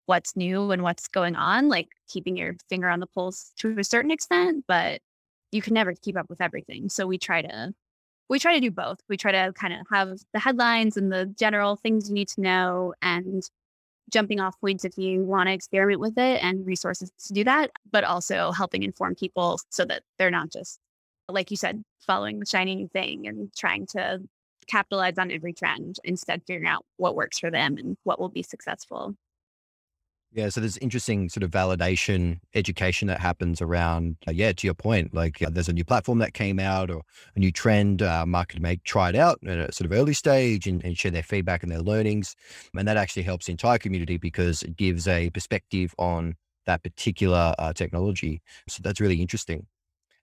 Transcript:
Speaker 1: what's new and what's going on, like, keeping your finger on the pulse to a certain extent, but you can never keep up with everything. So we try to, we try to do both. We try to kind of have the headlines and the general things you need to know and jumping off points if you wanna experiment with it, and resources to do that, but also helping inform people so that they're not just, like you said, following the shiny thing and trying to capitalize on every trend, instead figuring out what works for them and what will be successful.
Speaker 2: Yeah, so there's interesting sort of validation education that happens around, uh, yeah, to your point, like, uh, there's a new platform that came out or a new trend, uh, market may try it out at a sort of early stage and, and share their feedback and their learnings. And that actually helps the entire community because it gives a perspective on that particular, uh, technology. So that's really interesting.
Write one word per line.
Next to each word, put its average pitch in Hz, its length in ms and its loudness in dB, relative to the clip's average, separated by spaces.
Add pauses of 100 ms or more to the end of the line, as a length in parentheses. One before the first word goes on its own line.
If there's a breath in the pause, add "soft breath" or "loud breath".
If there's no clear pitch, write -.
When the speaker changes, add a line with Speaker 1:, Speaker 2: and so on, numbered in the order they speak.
Speaker 1:
what's 180 280 2
new 190 360 0
and 180 100 0
what's 175 260 -2
going 175 280 0
on, 226 340 4
like, 175 200 0 (200)
keeping 185 260 -4
your 175 200 -6 (120)
finger 180 220 0
on 175 100 2
the 180 80 -6
pulse - 500 -6
to 220 200 -2
a 196 60 0
certain 247 260 2
extent, 339 580 0
but 175 340 0 (500)
you 208 100 0
can 220 140 0
never 196 180 2
keep 190 240 -6
up 165 120 -4
with 175 120 -12
everything. 165 480 -6
So 196 160 -4
we 185 140 -2
try 165 240 0
to, 131 300 -10 (560)
we 269 100 2
try 339 140 4
to 302 80 4
do 240 100 2
both. 180 280 -6 (100)
We 202 80 -2
try 196 160 2
to 190 200 2
kind 180 200 -6
of - 180 -10
have 190 260 2 (140)
the 214 80 -2
headlines 233 560 4
and 196 160 2
the 190 260 -2
general 208 380 2
things 220 320 0
you 202 80 -4
need 202 140 -2
to - 120 -6
know 180 600 2
and 185 420 -2 (640)
jumping 208 300 2
off 190 200 -4
points 196 240 0
if 185 140 -8
you 190 260 0
wanna 190 280 2
experiment 196 480 2
with 220 180 -4
it, 254 260 2
and 185 220 -2
resources 185 460 -4 (160)
to 202 60 -8
do 202 100 2
that, 269 280 2 (200)
but 208 120 6
also 175 480 0
helping 190 320 -2
inform 190 320 -4
people 175 440 -2 (100)
so 185 160 0
that - 180 -4 (140)
they're 185 140 2
not 165 200 -2
just, - 280 -14 (500)
like 185 220 -4
you 202 60 -2
said, 208 260 -4 (160)
following 202 400 -2
the 202 60 -10
shiny 190 460 -2
thing 190 360 -6
and 208 300 -10
trying 196 300 -2
to 190 320 -4 (480)
capitalize 190 500 0
on 185 140 -2
every 165 220 -8
trend, 165 500 -4
instead 175 420 -4
figuring 170 220 -6
out 156 180 -2 (120)
what 180 180 0
works - 240 -4
for 170 120 -4
them 143 260 0
and - 260 -6
what - 160 0
will 185 100 -4
be 190 140 -8
successful. - 720 -10 (1160)
Speaker 2:
Yeah, 110 140 0
so 110 140 -2
there's 107 160 -2
interesting 110 500 0
sort 98 160 -4
of 87 80 0
validation 90 880 2 (140)
education 95 560 0
that 92 100 -2
happens 87 420 0
around, 82 540 2 (100)
uh, 85 60 -4
yeah, 98 220 2
to 85 120 -4
your 90 80 2
point, 104 400 2
like, 82 300 0
uh, 80 60 0
there's 85 180 0
a 87 60 0
new 85 100 0
platform 120 360 2
that 110 140 0
came 98 240 0
out 95 320 0
or 82 120 -6 (340 loud breath)
a 101 40 0
new 95 120 6
trend, 101 500 4
uh, 82 240 2
market 87 360 0
may 87 160 0
try 90 320 0
it 90 60 0
out 160 300 4
at 90 120 -2
a 82 160 -2
sort 85 180 -4
of 101 60 2
early 147 160 4
stage 131 540 2
and, 90 180 0
and 87 120 -2
share 98 140 0
their 85 100 -2
feedback 90 420 -2
and 87 80 -4
their 82 100 -4
learnings. 104 520 0 (400 loud breath)
And 98 140 -2
that 107 80 2
actually 101 280 0
helps 90 240 -4
the 90 40 -6
entire 113 260 2
community 90 380 -2
because 85 480 -2
it 82 140 -10
gives 87 280 0
a 85 260 2
perspective 92 640 -4
on 85 400 -2 (280)
that 87 160 2
particular, 87 800 2
uh, 80 140 -2
technology. 87 680 -2 (280 loud breath)
So - 120 -12
that's 98 200 -2
really 92 200 4
interesting. - 460 -6 (560)